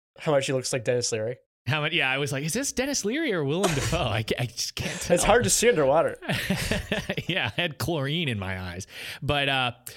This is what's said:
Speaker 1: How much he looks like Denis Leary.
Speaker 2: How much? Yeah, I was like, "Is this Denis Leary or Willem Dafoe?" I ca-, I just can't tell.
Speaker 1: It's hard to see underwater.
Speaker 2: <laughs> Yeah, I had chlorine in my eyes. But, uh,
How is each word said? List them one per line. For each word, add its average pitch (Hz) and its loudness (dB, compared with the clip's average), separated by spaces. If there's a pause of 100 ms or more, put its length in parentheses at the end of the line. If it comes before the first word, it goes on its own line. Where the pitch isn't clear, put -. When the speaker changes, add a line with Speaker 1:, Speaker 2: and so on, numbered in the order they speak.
(200)
Speaker 1:
How 160 -2
much 139 4
he 143 -2
looks 131 -2
like 123 -4
Denis 123 0
Leary. 113 -4 (280)
Speaker 2:
How 147 0
much? 156 0
Yeah, 147 4
I 135 2
was 143 0
like, 135 -2
"Is 160 -2
this 262 -2
Denis 269 -2
Leary 277 0
or 170 0
Willem 160 2
Dafoe?" 135 0
I 110 0
ca-, - -4
I 123 -2
just - -8
can't - -6
tell. - -2
Speaker 1:
It's 175 4
hard 233 6
to 196 2
see 226 4
underwater. 147 4
Speaker 2:
<laughs> 339 -10 (1000)
Yeah, 170 0
I 175 -2
had 175 -2
chlorine 156 -2
in 113 -2
my 95 -4
eyes. 90 -8 (340)
But, 139 2
uh, 127 2 (260)